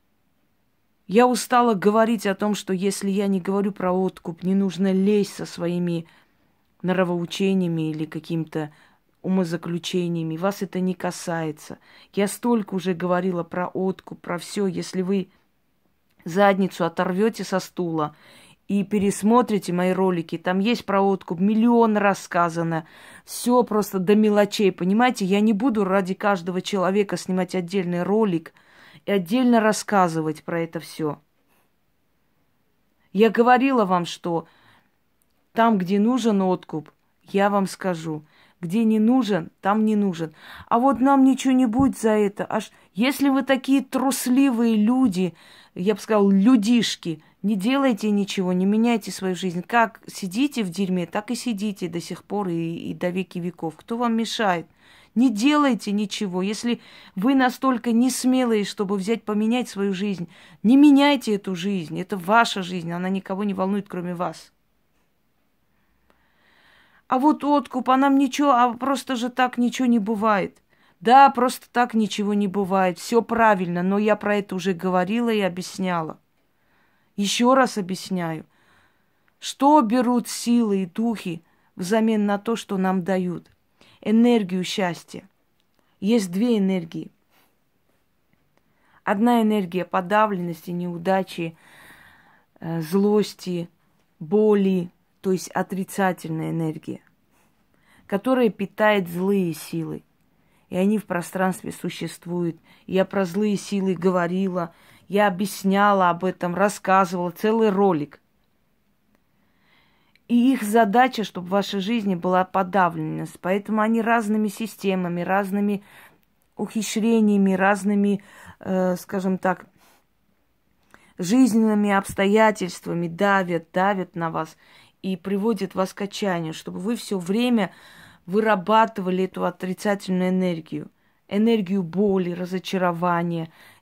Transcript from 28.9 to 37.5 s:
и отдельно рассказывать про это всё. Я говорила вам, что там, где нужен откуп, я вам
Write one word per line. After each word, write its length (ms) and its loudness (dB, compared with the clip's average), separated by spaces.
и 60 -4
отдельно 480 2
рассказывать 840 0
про 180 -4
это 180 -8
всё. 400 -8
Я 160 6
говорила 560 4
вам, 200 0
что 420 -6
там, 240 4
где 220 0
нужен 420 2
откуп, 500 -4
я 260 0
вам 180 2